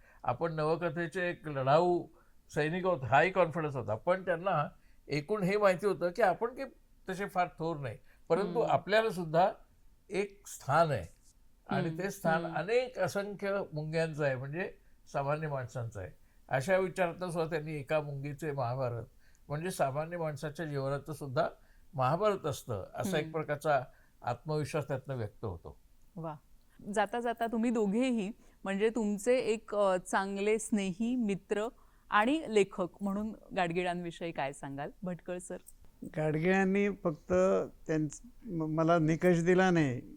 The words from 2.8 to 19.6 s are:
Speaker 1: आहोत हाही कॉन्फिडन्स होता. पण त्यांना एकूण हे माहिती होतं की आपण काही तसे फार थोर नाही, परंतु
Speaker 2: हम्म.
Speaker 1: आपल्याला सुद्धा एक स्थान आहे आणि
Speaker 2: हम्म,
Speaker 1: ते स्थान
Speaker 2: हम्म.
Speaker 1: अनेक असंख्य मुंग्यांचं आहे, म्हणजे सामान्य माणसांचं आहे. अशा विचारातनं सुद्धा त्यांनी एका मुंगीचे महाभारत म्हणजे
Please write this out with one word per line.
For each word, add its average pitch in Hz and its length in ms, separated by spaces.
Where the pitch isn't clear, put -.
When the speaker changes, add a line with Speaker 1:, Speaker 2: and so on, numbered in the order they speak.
Speaker 1:
आहोत 170 180
हाही 147 280
कॉन्फिडन्स 160 440
होता. 107 200
पण 185 300
त्यांना 175 440
एकूण 151 360
हे 196 140
माहिती 196 280
होतं 175 240
की 202 120
आपण 196 260
काही 262 220
तसे 185 160
फार 180 220
थोर 160 180
नाही, 127 200
परंतु 180 300
Speaker 2:
हम्म. 175 120
Speaker 1:
आपल्याला 214 380
सुद्धा 170 420
एक - 380
स्थान 151 440
आहे 95 160
आणि 165 200
Speaker 2:
हम्म, 160 140
Speaker 1:
ते 196 80
स्थान 170 340
Speaker 2:
हम्म. 160 100
Speaker 1:
अनेक 233 440
असंख्य 196 640
मुंग्यांचं 156 520
आहे, 135 100
म्हणजे 143 360
सामान्य 151 340
माणसांचं 120 520
आहे. 92 100
अशा 135 280
विचारातनं 180 520
सुद्धा 160 200
त्यांनी 156 240
एका 151 280
मुंगीचे 143 500
महाभारत 123 520
म्हणजे 160 220